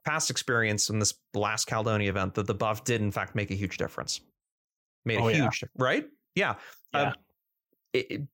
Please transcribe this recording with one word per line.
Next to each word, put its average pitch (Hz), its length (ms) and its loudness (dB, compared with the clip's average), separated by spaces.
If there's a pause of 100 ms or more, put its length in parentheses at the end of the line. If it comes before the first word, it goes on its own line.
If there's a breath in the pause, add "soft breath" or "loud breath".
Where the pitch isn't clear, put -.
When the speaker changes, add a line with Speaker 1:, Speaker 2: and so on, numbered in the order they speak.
Speaker 1:
past 156 240 0
experience 113 640 2
in 107 80 0
this 104 160 0 (180)
last 104 340 0
Caledonia 107 440 2
event 95 240 0
that 101 140 -2
the 110 60 2
buff 107 280 -2
did, 117 180 2
in 104 120 0
fact, 101 240 -4
make 101 160 -2
a - 20 -2
huge 98 240 -4
difference. - 420 -6 (840)
Made 117 160 0
a - 20 2
Speaker 2:
Oh, 113 60 4
yeah. 139 140 4
Speaker 1:
huge - 180 0
di-, - 80 -10 (100)
right? 143 300 2 (260)
Yeah. 175 200 2 (380 loud breath)
Speaker 2:
Yeah. 143 80 2
Speaker 1:
Um, 139 140 2 (760)
it, 127 180 0
it, 143 120 -6 (100)